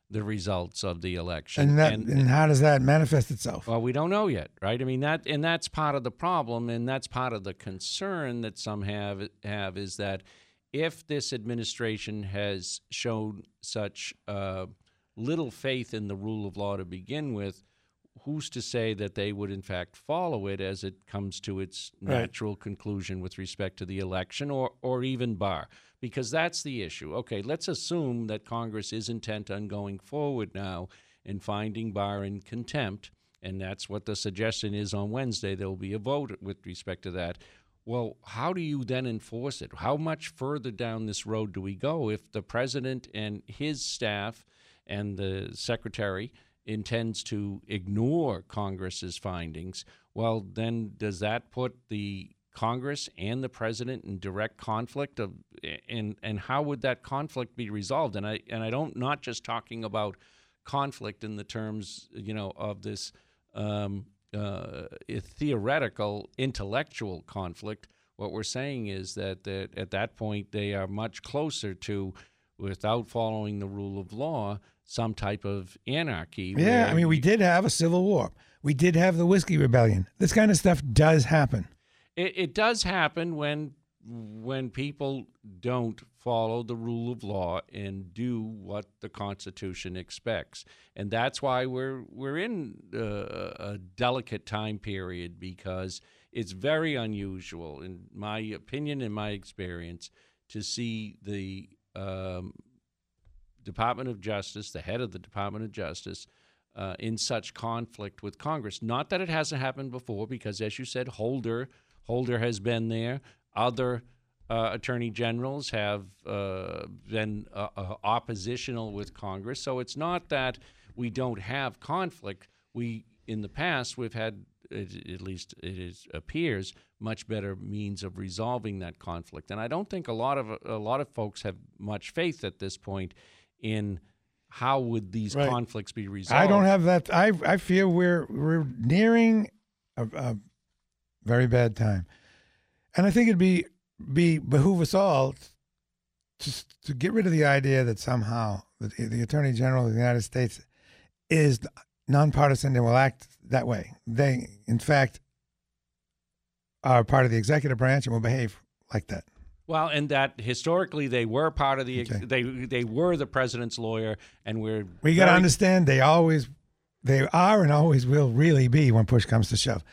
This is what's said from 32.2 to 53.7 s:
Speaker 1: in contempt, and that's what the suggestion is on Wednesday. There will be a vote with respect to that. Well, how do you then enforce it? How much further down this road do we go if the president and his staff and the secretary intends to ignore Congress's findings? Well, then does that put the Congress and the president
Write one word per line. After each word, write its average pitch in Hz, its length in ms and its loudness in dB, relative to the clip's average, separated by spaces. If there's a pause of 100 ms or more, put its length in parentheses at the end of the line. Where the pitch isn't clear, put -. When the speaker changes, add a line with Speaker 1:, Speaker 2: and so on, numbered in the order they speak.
Speaker 1:
in 98 160 -8
contempt, 117 680 -8 (320)
and 95 180 -8
that's 95 300 -10
what 101 160 -8
the 104 100 -4
suggestion 107 560 -4
is 101 220 -4
on 101 160 -2
Wednesday. 110 440 -4
There 95 140 -6
will 95 80 -6
be 95 160 -8
a 110 60 -4
vote 127 420 -4
with 95 240 -10
respect 90 380 -10
to 95 80 -8
that. 87 260 -4 (480)
Well, 117 400 -6
how 143 300 -4
do 180 80 -4
you 147 200 -4
then 127 240 -2
enforce 117 540 -8
it? - 160 -14
How 127 220 0
much 156 300 -6
further 131 420 -6
down 113 340 -6
this 104 220 -6
road 110 260 -2
do 98 80 -8
we 98 140 -6
go 139 340 -2
if 107 240 -6
the 104 100 -6
president 127 720 -4
and 104 340 -6
his 143 380 -6
staff 104 600 -4 (380)
and 101 320 -4
the 95 380 -4
secretary 107 760 -4 (340)
intends 110 560 -4
to 101 460 -6
ignore 107 720 0
Congress's 95 760 -6
findings? 87 680 -8 (280)
Well, 113 400 -2
then 113 440 -4
does 101 240 -6
that 110 320 -4
put 127 240 -6 (120)
the 101 420 -8 (220)
Congress 127 640 -4
and 113 260 -6
the 127 60 -4
president 117 560 -6